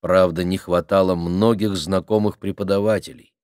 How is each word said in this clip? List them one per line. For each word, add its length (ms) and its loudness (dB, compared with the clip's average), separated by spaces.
Правда, 420 2
не 140 -2
хватало 600 0
многих 600 0
знакомых 640 -2
преподавателей. 1040 -4